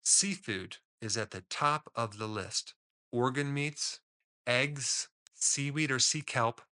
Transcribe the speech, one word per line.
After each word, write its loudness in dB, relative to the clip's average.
seafood 0
is -2
at -4
the -10
top 0
of -2
the -4
list. -6
Organ 2
meats, -4
eggs, 0
seaweed 0
or 2
sea 2
kelp 0